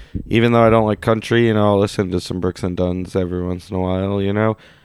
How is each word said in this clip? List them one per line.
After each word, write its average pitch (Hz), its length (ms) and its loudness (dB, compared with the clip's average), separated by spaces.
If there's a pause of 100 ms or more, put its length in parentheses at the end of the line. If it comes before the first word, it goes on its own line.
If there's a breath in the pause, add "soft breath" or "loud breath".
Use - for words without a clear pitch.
(280 loud breath)
Even 117 240 2
though 117 100 6
I 113 80 6
don't 113 160 4
like 107 140 -2
country, 117 460 2
you 110 80 2
know, 104 160 2
I'll 101 80 4
listen 101 340 0
to 90 80 0
some 92 180 -6
Brooks 90 240 -4
and 90 140 -4
Dunn's 90 400 -2
every 90 280 -2
once 90 260 -8
in 98 60 -6
a 92 40 -2
while, 92 420 -2
you 98 100 -2
know? 110 240 0 (280 soft breath)